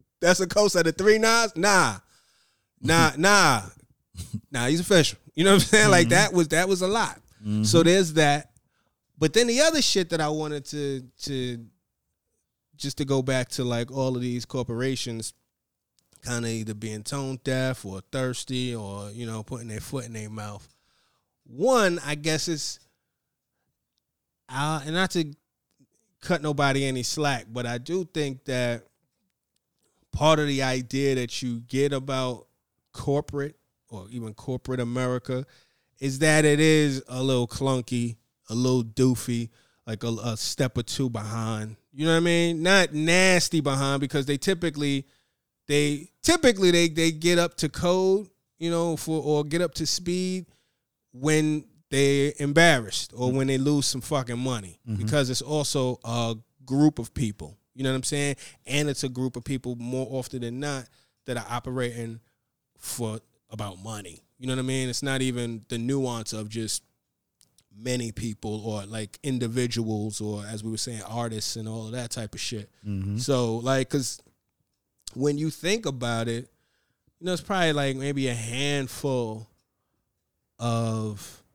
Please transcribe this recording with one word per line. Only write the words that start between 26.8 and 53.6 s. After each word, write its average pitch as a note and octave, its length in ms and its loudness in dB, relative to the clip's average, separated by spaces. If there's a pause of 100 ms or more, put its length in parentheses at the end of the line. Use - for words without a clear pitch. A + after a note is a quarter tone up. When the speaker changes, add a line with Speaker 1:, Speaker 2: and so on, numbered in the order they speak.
Speaker 1:
any C3 180 -2
slack, C3+ 500 -2
but A#2+ 140 -4
I A#2+ 120 -4
do E3 260 -4
think C#3+ 420 -6
that B2 380 -2 (1300)
part D3+ 260 4
of D3 80 0
the C3+ 160 0
idea C3 540 0
that A#2+ 260 -4
you A#2+ 180 -6
get C3+ 320 0
about C3 540 -4 (460)
corporate C#3+ 640 -4 (320)
or F#2+ 220 -14
even A2+ 240 -10
corporate B2+ 460 -6
America B2+ 640 -2 (560)
is C3+ 200 -4
that D#3 240 6
it D3 160 6
is D3+ 480 6
a B2+ 140 -6
little B2+ 260 2
clunky, B2 680 -2 (320)
a A2+ 60 -6
little B2+ 300 2
doofy, A#2 680 0 (360)
like A2 180 -8
a, A#2 40 -4
a A2+ 280 -4
step - 420 -4
or A#2+ 40 -2
two C3 280 -4
behind. A2 640 -6 (160)
You D3 140 -4
know E3 60 4
what E3 60 6
I - 20 4
mean? E3+ 420 2
Not F3+ 300 4
nasty E3+ 680 4
behind, C#3 400 0
because C#3 260 -2
they C#3+ 100 0
typically, D3 720 -2 (600)
they D3 420 0 (140)
typically B3 480 4
they, E3+ 180 4
they E3 220 0
get E3+ 280 2
up E3+ 200 0
to D#3 100 0
code, F#3+ 600 0 (300)
you E3 120 -4
know, E3+ 260 0
for, D#3+ 260 -4
or D3+ 220 0
get D#3+ 160 -2
up F3 140 -2
to D#3 120 -4
speed F3+ 600 -4 (640)
when D3+ 520 2 (260)
they're C#3 480 4
embarrassed C#3+ 760 2
or B2+ 160 0
when C3+ 140 0
they C3+ 120 2
lose C#3+ 280 2